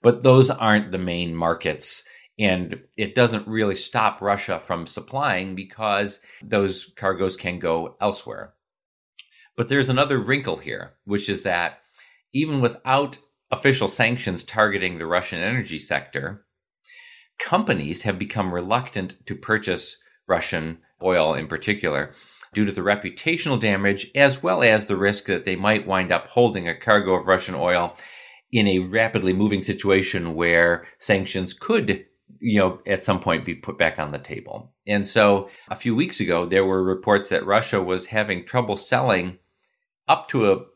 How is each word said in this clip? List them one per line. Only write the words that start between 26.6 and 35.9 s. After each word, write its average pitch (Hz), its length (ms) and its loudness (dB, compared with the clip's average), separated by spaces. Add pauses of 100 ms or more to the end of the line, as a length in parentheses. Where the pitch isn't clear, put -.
a 82 120 -4
cargo 101 340 4
of 87 140 0
Russian 92 280 2
oil 87 400 0 (560)
in 110 160 4
a 92 120 4
rapidly 92 540 0
moving 101 280 2
situation 95 760 0
where 85 520 2 (120)
sanctions 95 540 -2
could, 123 520 -2 (340)
you 107 200 2
know, 92 280 2
at 98 160 -2
some 92 160 0
point 82 260 -2
be 87 100 -6
put - 220 -14
back 82 220 2
on 76 120 -6
the 73 80 -8
table. - 540 -14 (140)
And 101 180 0
so 101 440 4 (200)
a 92 60 -8
few 117 200 -2